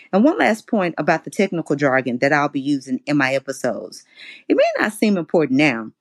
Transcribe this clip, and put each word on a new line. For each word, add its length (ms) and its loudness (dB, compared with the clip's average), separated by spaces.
And 100 4
one 160 4
last 280 0
point 320 -2
about 260 0
the 60 -12
technical 440 -2
jargon 440 0
that 160 2
I'll 160 2
be 100 -4
using 460 -4
in 100 0
my 180 2
episodes. 680 -6
It 100 2
may 220 2
not 140 -2
seem 240 2
important 420 0
now, 420 0